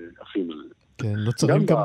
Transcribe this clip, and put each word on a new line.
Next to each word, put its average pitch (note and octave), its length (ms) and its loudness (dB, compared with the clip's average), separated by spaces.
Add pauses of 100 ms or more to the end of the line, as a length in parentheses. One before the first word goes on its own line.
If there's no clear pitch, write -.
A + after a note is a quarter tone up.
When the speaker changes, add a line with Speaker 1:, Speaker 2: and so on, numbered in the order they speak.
(200)
Speaker 1:
עפים F2+ 300 -6
על D2+ 180 -12
זה. - 60 -20 (240)
Speaker 2:
כן, G#2+ 160 -4 (120)
נוצרים B2 320 4
Speaker 1:
גם - 80 2
Speaker 2:
גם D#3+ 180 4